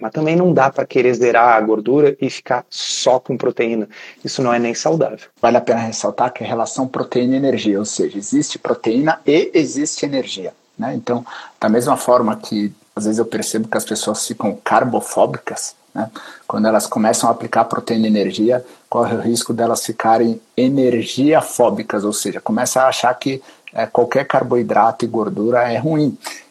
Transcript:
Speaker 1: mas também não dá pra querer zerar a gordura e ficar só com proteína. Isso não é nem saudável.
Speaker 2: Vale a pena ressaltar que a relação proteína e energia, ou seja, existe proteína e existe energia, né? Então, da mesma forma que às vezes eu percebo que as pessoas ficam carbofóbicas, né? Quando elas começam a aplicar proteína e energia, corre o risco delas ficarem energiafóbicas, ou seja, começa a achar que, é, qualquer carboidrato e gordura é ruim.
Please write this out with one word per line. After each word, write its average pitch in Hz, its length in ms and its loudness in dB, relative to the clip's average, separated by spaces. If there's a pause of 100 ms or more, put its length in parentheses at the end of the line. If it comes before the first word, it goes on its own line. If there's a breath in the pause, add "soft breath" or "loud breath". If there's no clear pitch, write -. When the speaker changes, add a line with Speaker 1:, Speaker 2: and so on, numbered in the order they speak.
Speaker 1:
mas 113 100 -8
também 156 240 0
não 180 180 4
dá 135 160 4
pra 135 160 -2
querer 123 300 2
zerar 117 420 4
a 110 40 4
gordura 110 600 2
e 135 80 0
ficar - 400 -4
só - 520 0
com 131 160 -4
proteína. 117 520 -2 (360 loud breath)
Isso 123 180 -4
não 120 100 2
é 120 60 2
nem 117 160 0
saudável. 139 540 -2 (120)
Speaker 2:
Vale 117 180 4
a - 20 2
pena 117 180 0
ressaltar 113 540 -2
que - 100 -14
a 107 60 -6
relação 120 400 -4
proteína 127 460 -2
e 135 40 0
energia, 107 400 0
ou 107 60 -2
seja, 98 340 -4
existe 135 400 -2
proteína 135 680 0
e 151 300 2
existe 147 500 -2
energia, 123 480 -6 (240)
né? 117 160 -6
Então, 120 320 -4 (360 loud breath)
da 110 80 0
mesma 123 280 2
forma 120 380 2
que 104 380 -4 (240)
às 107 80 -6
vezes 107 160 0
eu 110 60 0
percebo 110 420 -4
que 110 100 -2
as 107 60 -4
pessoas - 420 -4
ficam 107 380 -4
carbofóbicas, - 1160 -2 (160)
né? 110 160 -6 (380 loud breath)
Quando 107 180 0
elas 107 200 2
começam 113 420 0
a 113 40 4
aplicar 117 320 0
proteína 113 420 -2
e 107 40 2
energia, 107 540 2 (240 loud breath)
corre 117 260 0
o 104 60 -2
risco 117 320 -2
delas 117 340 0
ficarem 113 540 2 (160)
energiafóbicas, 123 1500 2
ou 104 80 -2
seja, 98 280 -6
começa 123 420 0
a 131 60 4
achar 127 260 0
que, 135 260 -6 (320 loud breath)
é, 113 140 -2
qualquer 131 380 0
carboidrato 117 800 2
e 110 40 -2
gordura 110 540 0
é 117 160 0
ruim. 147 400 0 (320 loud breath)